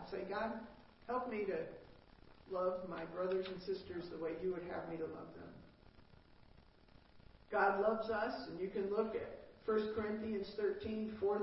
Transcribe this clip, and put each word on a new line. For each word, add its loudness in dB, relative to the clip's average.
Say, -2
"God, 0
help 0
me 0
to 2
love 2
my -4
brothers 2
and -6
sisters -4
the -6
way 0
you 2
would -2
have -4
me -2
to 0
love -6
them." -12
God 6
loves 4
us, 2
and -6
you 0
can 0
look 2
at -4
First 4
Corinthians 0
thirteen, 0
four 4